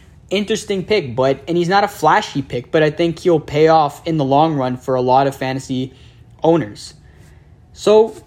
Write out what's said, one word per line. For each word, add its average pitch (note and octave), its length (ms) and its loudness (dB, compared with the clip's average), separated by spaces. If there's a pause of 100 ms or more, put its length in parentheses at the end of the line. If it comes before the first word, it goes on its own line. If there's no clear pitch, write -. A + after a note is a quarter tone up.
(320)
interesting G3+ 540 -4
pick, D#3 300 -4
but, C3+ 320 0
and E3+ 80 -2
he's F3 140 -2
not G3 140 2
a G3+ 40 0
flashy G3+ 540 0
pick, B2 300 -10
but D#3+ 100 2
I D3+ 80 2
think E3 300 -2
he'll E3+ 200 2
pay D3+ 280 2
off D#3 400 2
in E3 100 -2
the C#3+ 80 0
long D3 300 2
run B2+ 220 -4
for C3 180 -4
a B2+ 60 0
lot C3 260 2
of C3+ 80 -4
fantasy C3 580 -6 (480)
owners. D3+ 540 -2 (800)
So, G#3+ 420 2 (120)